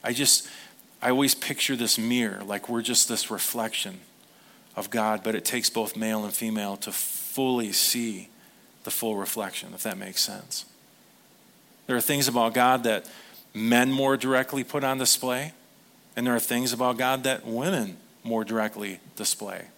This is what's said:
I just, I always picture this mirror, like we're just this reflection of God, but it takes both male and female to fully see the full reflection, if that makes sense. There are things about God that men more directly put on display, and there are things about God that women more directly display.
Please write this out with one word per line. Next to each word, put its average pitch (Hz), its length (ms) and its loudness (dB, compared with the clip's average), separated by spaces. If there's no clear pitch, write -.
I 120 100 -2
just, 131 340 4
I 123 120 2
always 135 240 4
picture - 400 -2
this 117 240 2
mirror, 110 440 0
like 101 260 -6
we're 117 120 0
just 120 260 2
this 113 220 -2
reflection 110 720 -4
of 104 140 -6
God, 107 340 0
but 110 120 0
it - 100 -4
takes 120 240 0
both 110 260 -2
male 110 280 -2
and 101 100 -6
female 104 440 -2
to 101 140 -8
fully 123 800 -2
see 113 580 0
the 113 80 -8
full 110 240 -2
reflection, 98 580 -6
if 92 100 -10
that 98 140 -6
makes 95 240 -4
sense. - 440 -6
There 127 100 0
are 127 60 2
things 143 260 2
about 117 260 2
God 127 300 6
that 110 220 2
men 120 380 4
more 135 260 4
directly 131 460 0
put 143 200 -4
on 135 140 0
display, 131 560 0
and 120 100 0
there 123 100 4
are 117 40 2
things 123 340 0
about 123 240 2
God 127 260 2
that 131 220 0
women 117 520 -2
more 113 200 0
directly 107 560 -2
display. 98 500 -4